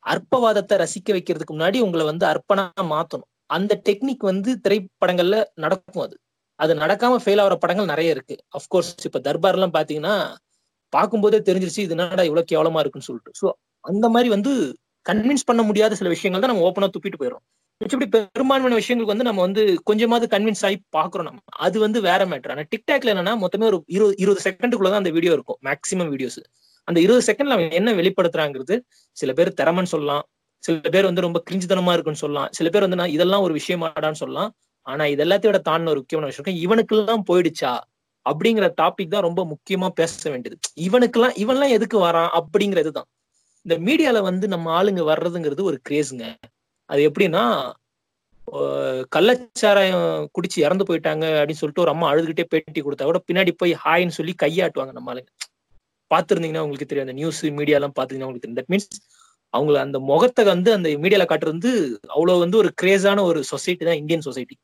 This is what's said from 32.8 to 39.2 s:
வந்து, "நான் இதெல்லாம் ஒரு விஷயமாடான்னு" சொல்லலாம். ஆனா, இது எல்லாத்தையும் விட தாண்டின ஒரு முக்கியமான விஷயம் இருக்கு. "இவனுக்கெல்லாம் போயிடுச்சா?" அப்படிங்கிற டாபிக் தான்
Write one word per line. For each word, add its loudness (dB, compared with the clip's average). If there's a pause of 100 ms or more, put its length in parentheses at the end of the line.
வந்து, 2
"நான் -2
இதெல்லாம் 2
ஒரு 0
விஷயமாடான்னு" -4
சொல்லலாம். -6 (280)
ஆனா, -4
இது 2
எல்லாத்தையும் 4
விட 2
தாண்டின 0
ஒரு 2
முக்கியமான -4
விஷயம் -12
இருக்கு. -4
"இவனுக்கெல்லாம் 2
போயிடுச்சா?" 0 (480)
அப்படிங்கிற 2 (160)
டாபிக் 0
தான் -2